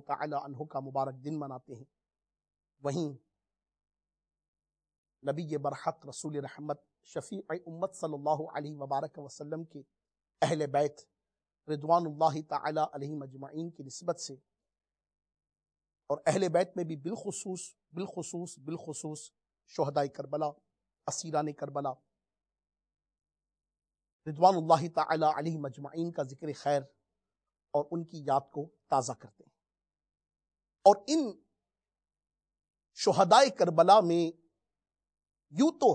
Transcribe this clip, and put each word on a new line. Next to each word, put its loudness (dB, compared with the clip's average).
تعالی -6
عنہ -8
کا -8
مبارک -6
دن -6
مناتے -12
ہیں، -18
وہیں -2
نبی -4
برحق -6
رسول -10
رحمت -10
شفیع -10
امت -8
صلی -6
اللہ 0
علیہ -8
وبارک -6
وسلم -10
کے -18
اہل 0
بیت 0
رضوان 2
اللہ 0
تعالی -2
علیہ -8
مجمعین -10
کی -18
نسبت -6
سے، -12
اور -2
اہل 4
بیت 2
میں -2
بھی -6
بالخصوص، -8
بالخصوص، -10
بالخصوص -10
شہدائے 2
کربلا، -4
اسیران -2
کربلا -6
رضوان 4
اللہ 4
تعالی 2
علیہ -4
مجمعین -6
کا -4
ذکر -8
خیر 0
اور 2
ان -4
کی -14
یاد 0
کو -6
تازہ 0
کرتے -20
ہیں۔ -20
اور 10
ان 0
شہدائے 8
کربلا 8
میں 2
یوں 4
تو 6